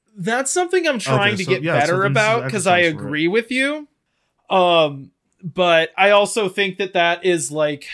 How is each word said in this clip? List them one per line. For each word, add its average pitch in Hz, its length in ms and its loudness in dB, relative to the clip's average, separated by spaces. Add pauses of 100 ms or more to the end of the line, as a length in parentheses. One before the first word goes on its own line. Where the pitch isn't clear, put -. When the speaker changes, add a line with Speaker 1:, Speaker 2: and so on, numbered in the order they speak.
(160)
Speaker 1:
That's 233 360 -4
something 359 360 0
I'm 262 120 -2
trying 202 340 0
Speaker 2:
Okay, 196 40 -6
Speaker 1:
to 185 60 -6
Speaker 2:
so, 170 80 -2
Speaker 1:
get 180 120 -4
Speaker 2:
yeah, 165 100 -2
so 151 60 2
Speaker 1:
better 170 240 0
Speaker 2:
then 202 100 0
this 220 100 2
is 214 40 0
Speaker 1:
about, 226 240 -2
'cause 190 160 -4
I 180 120 4
Speaker 2:
exercise 165 140 2
for 151 60 -10
it. - 60 -10
Speaker 1:
agree 151 220 -2
with 226 240 -2
you. 285 360 -4 (640)
Um, 165 640 2 (320)
but 170 540 2
I 196 140 4
also 202 380 2
think 190 300 -4
that 196 140 -6
that 170 320 0
is, 160 260 0
like, 151 420 -4